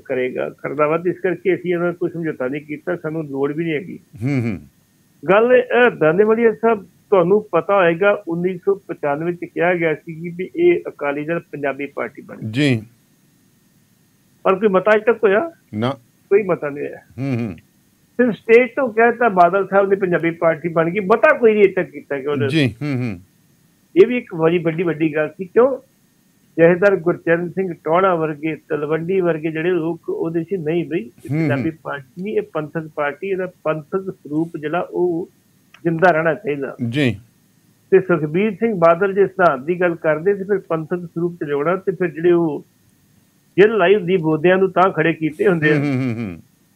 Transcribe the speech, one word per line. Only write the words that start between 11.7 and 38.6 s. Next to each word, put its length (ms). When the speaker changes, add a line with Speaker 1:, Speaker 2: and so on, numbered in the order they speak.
Speaker 1:
ਪਾਰਟੀ 360
ਬਣੇ। 300
Speaker 2:
ਜੀ। 300
Speaker 1:
ਪਰ 120
ਕੋਈ 140
ਮਤਾ 220
ਅਜੇ 120
ਤੱਕ 200
ਹੋਇਆ? 280
Speaker 2:
ਨਾ। 180
Speaker 1:
ਕੋਈ 140
ਮਤਾ 260
ਨਹੀਂ 180
ਹੋਇਆ। 120
Speaker 2:
ਹੂੰ, 160
ਹੂੰ। 200
Speaker 1:
ਸਿਰਫ 180
stage 400
ਤੋਂ 180
ਕਹਿ 180
ਦਿੱਤਾ 180
ਬਾਦਲ 380
ਸਾਹਿਬ 220
ਦੀ 60
ਪੰਜਾਬੀ 360
ਪਾਰਟੀ 380
ਬਣ 200
ਗਈ, 100
ਮਤਾ 380
ਕੋਈ 160
ਨਹੀਂ 100
ਅਜੇ 100
ਤੱਕ 160
ਕੀਤਾ 300
ਗਿਆ 120
ਉਹਨੇ। 180
Speaker 2:
ਜੀ। 320
ਹੂੰ, 140
ਹੂੰ। 240
Speaker 1:
ਇਹ 120
ਵੀ 100
ਇੱਕ 180
ਬੜੀ 220
ਵੱਡੀ, 260
ਵੱਡੀ 320
ਗੱਲ 140
ਸੀ। 160
ਕਿਉਂ? 320
ਜਥੇਦਾਰ 360
ਗੁਰਚਰਨ 540
ਸਿੰਘ 240
ਟੌਹੜਾ 320
ਵਰਗੇ, 400
ਤਲਵੰਡੀ 680
ਵਰਗੇ 300
ਜਿਹੜੇ 180
ਲੋਕ 400
ਉਹਦੇ 340
ਸੀ, 140
"ਨਹੀਂ 280
ਬਈ, 140
ਇਹ 60
Speaker 2:
ਹੂੰ, 340
ਹੂੰ। 100
Speaker 1:
ਪੰਜਾਬੀ 200
ਪਾਰਟੀ 540
ਨਹੀਂ, 140
ਇਹ 40
ਪੰਥਕ 540
ਪਾਰਟੀ, 320
ਇਹਦਾ 240
ਪੰਥਕ 480
ਸਰੂਪ 460
ਜਿਹੜਾ 340
ਉਹ 380
ਜ਼ਿੰਦਾ 280
ਰਹਿਣਾ 220
ਚਾਹੀਦਾ।" 420
Speaker 2:
ਜੀ। 300
Speaker 1:
ਤੇ 80
ਸੁਖਬੀਰ 560
ਸਿੰਘ 200